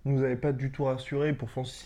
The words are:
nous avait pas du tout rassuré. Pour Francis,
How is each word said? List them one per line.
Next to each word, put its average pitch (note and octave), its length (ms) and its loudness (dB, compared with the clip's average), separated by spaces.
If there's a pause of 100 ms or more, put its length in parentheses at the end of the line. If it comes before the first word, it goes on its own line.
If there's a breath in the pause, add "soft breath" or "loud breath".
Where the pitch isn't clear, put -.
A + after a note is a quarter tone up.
nous C#3 180 4
avait B2+ 140 2
pas C#3+ 160 2
du C3+ 180 -2
tout C#3+ 140 -2
rassuré. C#3 480 0
Pour B2+ 160 -4
Francis, - 360 -6